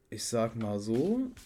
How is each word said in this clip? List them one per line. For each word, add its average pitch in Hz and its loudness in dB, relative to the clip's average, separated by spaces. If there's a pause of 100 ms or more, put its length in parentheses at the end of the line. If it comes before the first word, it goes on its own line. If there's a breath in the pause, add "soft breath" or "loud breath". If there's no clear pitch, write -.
ich 107 -8
sag 117 2
mal 104 0
so, 139 2 (240)